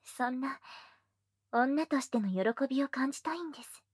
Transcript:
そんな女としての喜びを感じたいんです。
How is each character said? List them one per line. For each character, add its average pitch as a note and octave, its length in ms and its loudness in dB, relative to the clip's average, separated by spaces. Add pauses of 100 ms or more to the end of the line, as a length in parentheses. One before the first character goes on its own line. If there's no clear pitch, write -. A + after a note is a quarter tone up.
そ - 260 -2
ん B3+ 100 -4
な C4+ 200 -4 (920)
女 C4+ 360 4
と C#4 140 2
し - 80 -8
て A#3+ 100 2
の G3+ 100 2
喜 G3+ 380 2
び C4+ 160 2
を C#4 60 -2
感 C4 220 0
じ - 120 -10
た D#4 100 -2
い E4+ 80 -6
ん E4 100 -6
で B3 120 -16
す。 - 200 -10 (100)